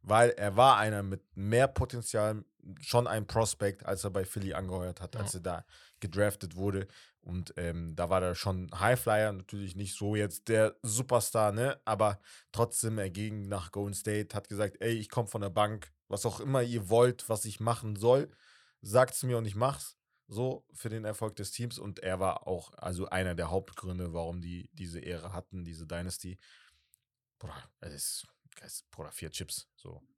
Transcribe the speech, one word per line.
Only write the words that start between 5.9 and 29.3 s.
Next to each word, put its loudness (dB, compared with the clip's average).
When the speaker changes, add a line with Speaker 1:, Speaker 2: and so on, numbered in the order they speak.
Speaker 1:
gedraftet 0
wurde. 0
Und, -8
ähm, -4
da 0
war 4
er 0
schon -4
Highflyer, 4
natürlich -8
nicht -6
so -2
jetzt -2
der 6
Superstar, 2
ne? 0
Aber 2
trotzdem, 0
er -2
ging -6
nach -6
Golden -4
State, -4
hat -6
gesagt, -2
„Ey, 0
ich -4
komm -2
von -6
der -2
Bank, 0
was -4
auch -2
immer 2
ihr -2
wollt, 6
was -2
ich -8
machen -2
soll, 4
sagt's 4
mir 0
und -2
ich -4
mach's.“ -2
So -4
für -10
den -6
Erfolg -4
des -8
Teams. -6
Und -10
er -2
war 0
auch, -6
also -6
einer -2
der -4
Hauptgründe, -6
warum -6
die -12
diese -12
Ehre -10
hatten, -10
diese -12
Dynasty. -8
Bruder, -14
es -12
ist, -8
es, -14
Bruder, -14
vier -10
Chips, -10